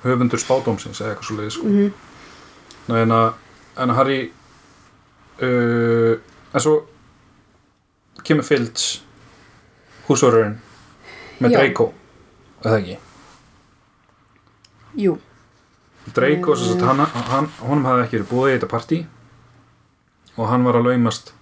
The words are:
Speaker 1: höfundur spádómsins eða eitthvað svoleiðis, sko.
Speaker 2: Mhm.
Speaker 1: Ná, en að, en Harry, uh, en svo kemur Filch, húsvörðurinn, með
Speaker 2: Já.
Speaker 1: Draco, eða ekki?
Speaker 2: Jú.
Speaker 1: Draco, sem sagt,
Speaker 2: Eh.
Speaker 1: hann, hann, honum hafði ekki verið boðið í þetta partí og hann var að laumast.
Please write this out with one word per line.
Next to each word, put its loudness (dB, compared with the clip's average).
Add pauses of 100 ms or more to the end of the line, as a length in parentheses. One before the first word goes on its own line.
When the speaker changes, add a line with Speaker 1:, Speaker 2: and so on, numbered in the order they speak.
Speaker 1:
höfundur 0
spádómsins -4
eða -8
eitthvað -16
svoleiðis, -8
sko. -8
Speaker 2:
Mhm. 2 (920)
Speaker 1:
Ná, -2
en 2
að, 2 (440)
en -2
Harry, -2 (1080)
uh, 2 (380)
en 0
svo 2 (1400)
kemur 0
Filch, -2 (1040)
húsvörðurinn, 2 (840)
með 4
Speaker 2:
Já. 4
Speaker 1:
Draco, 2 (680)
eða 2
ekki? -10 (2000)
Speaker 2:
Jú. 0 (960)
Speaker 1:
Draco, 2
sem -4
sagt, 0
Speaker 2:
Eh. 2
Speaker 1:
hann, 2
hann, -2 (120)
honum -2
hafði 2
ekki -6
verið -6
boðið 2
í -2
þetta -6
partí -4 (1300)
og -4
hann 2
var 2
að 2
laumast. 0